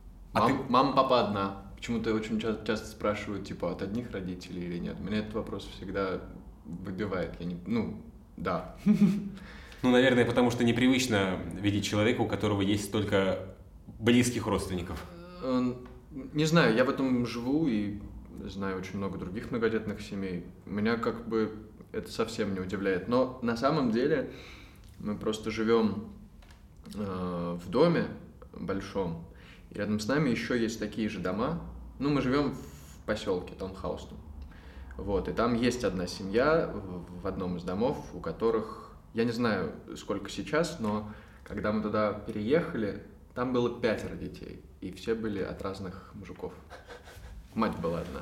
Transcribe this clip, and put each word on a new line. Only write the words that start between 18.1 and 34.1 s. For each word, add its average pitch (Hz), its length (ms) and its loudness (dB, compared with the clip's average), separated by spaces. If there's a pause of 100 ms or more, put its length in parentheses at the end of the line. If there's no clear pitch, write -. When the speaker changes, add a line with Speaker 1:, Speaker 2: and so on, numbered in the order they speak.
Speaker 2:
знаю 98 320 -4
очень 95 180 -8
много 98 220 -4
других 92 320 -6
многодетных 110 500 0
семей. 92 460 -6 (180)
Меня 107 320 2
как 113 320 -2
бы 110 240 2 (400)
это - 180 -6
совсем 110 440 -2
не 92 60 -4
удивляет. 95 460 0
Но 127 360 2
на 117 140 0
самом 135 360 4
деле 127 400 2 (680)
мы 104 180 -4
просто 110 340 -2
живем, 110 580 4 (840)
э, 90 680 -4
в 98 80 -12
доме 135 360 6 (520)
большом, 95 640 -4 (460)
и - 80 -10
рядом 104 220 0
с - 80 -4
нами 139 220 4
еще - 240 0
есть 113 260 0
такие 107 300 -2
же 101 100 -6
дома. 110 400 -2 (380)
Ну, 135 100 0
мы 139 140 4
живем 131 320 2
в - 500 -14
поселке 95 500 -2
таунхаусном. - 640 -8 (800)